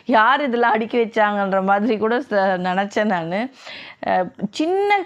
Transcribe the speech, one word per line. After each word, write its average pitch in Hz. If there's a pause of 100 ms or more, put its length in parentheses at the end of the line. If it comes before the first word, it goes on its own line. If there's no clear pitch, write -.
யார் 240
இதெல்லாம் 240
அடுக்கி 226
வச்சாங்கன்ற 208
மாதிரி 208
கூட 220
ச-, 262 (280)
நினைச்சேன் 196
நானு. 180 (680)
அஹ், 185 (240)
சின்ன 392